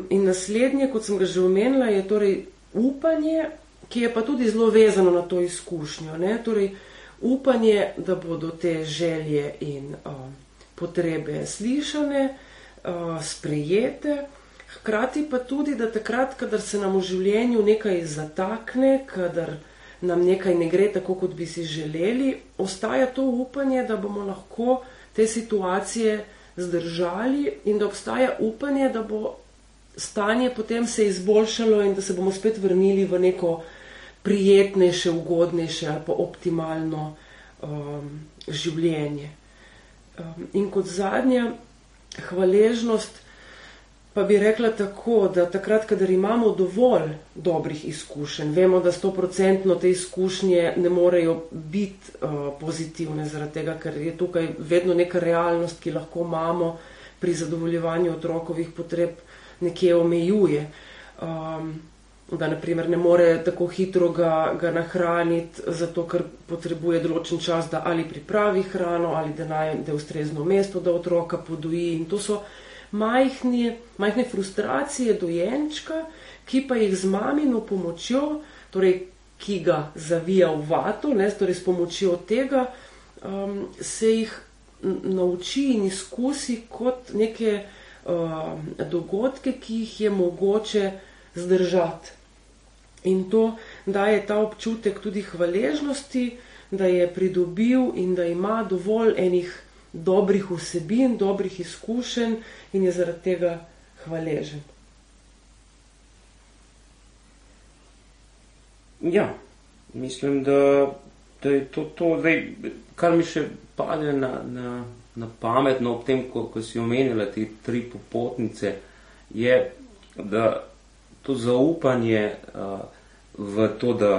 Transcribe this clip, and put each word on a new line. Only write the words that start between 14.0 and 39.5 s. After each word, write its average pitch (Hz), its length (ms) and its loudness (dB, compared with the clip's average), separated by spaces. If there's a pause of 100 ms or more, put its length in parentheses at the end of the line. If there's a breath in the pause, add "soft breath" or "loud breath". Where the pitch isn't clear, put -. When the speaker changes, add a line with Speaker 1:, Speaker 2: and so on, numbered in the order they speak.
Speaker 1:
hkrati 254 540 -2
pa 254 140 -2
tudi, 285 360 -2
da 220 140 -2
takrat, 233 460 -2
kadar 214 260 -4
se 208 180 -4
nam 190 140 0
v 190 100 2
življenju 202 580 2
nekaj 208 420 2
zatakne, 214 1000 0
kadar 170 480 -4 (480 loud breath)
nam 175 220 0
nekaj 190 340 4
ne 170 120 2
gre 185 220 4
tako, 185 260 -2
kot - 180 -2
bi 170 120 -8
si 170 180 -8
želeli, 165 680 -2 (240)
ostaja 240 520 0
to 269 160 -2
upanje, 262 600 0
da 220 140 -2
bomo 202 260 -6
lahko 240 580 -2 (280 loud breath)
te 220 180 4
situacije 214 960 -2 (300 loud breath)
zdržali 180 1000 -2 (120)
in 208 140 2
da 202 80 2
obstaja 233 520 0
upanje, 269 520 0
da 220 120 -4
bo 214 340 -6 (580)
stanje 226 560 0
potem 233 380 -2
se 220 180 2
izboljšalo 208 760 4
in 196 120 4
da 196 80 -4
se 190 120 -4
bomo 185 180 0
spet 214 260 0
vrnili 190 480 4
v 180 140 0
neko 180 420 2 (580 loud breath)
prijetnejše, 196 920 6
ugodnejše 165 760 0
ali 151 140 -2
pa 170 120 -4
optimalno, 160 1000 -4 (420 loud breath)
ehm, 147 500 -8 (380)
življenje. 151 840 -2 (840 soft breath)